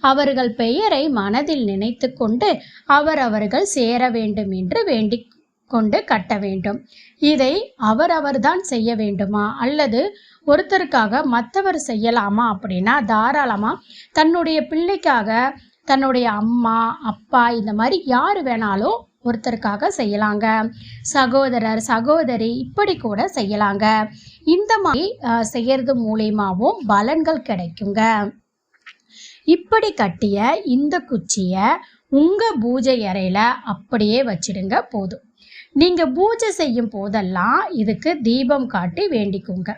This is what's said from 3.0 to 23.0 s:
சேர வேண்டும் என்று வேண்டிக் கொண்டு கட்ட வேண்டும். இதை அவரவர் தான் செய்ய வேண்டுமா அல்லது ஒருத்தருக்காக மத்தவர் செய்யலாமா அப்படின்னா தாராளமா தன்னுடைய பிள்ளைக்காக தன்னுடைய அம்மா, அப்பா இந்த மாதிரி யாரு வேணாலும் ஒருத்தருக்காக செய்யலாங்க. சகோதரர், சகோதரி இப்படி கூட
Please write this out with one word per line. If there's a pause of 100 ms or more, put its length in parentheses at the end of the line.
சேர
வேண்டும்
என்று
வேண்டிக் (380)
கொண்டு
கட்ட
வேண்டும். (380)
இதை
அவரவர்
தான்
செய்ய
வேண்டுமா
அல்லது (300)
ஒருத்தருக்காக (100)
மத்தவர்
செய்யலாமா
அப்படின்னா
தாராளமா (300)
தன்னுடைய
பிள்ளைக்காக (320)
தன்னுடைய
அம்மா,
அப்பா
இந்த
மாதிரி
யாரு
வேணாலும் (260)
ஒருத்தருக்காக
செய்யலாங்க. (300)
சகோதரர்,
சகோதரி
இப்படி
கூட